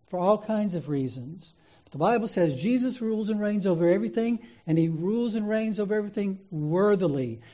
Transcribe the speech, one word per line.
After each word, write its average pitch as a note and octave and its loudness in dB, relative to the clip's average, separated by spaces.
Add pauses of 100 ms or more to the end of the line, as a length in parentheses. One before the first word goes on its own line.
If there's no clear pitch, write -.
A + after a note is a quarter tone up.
for F3+ -6
all G3 4
kinds G#3 -2
of C#3+ -6
reasons. C3+ -6 (300)
But - -20
the C#3 -10
Bible G#3+ 2
says E3 2
Jesus A#3+ 0
rules A3 -2
and G#3+ -2
reigns G#3 0
over E3+ 4
everything, A3+ 2 (260)
and D#3+ 2
he E3 4
rules G#3 -2
and G#3 -2
reigns A3 -2
over G#3 -2
everything G3+ -2 (100)
worthily, D#3 2 (140)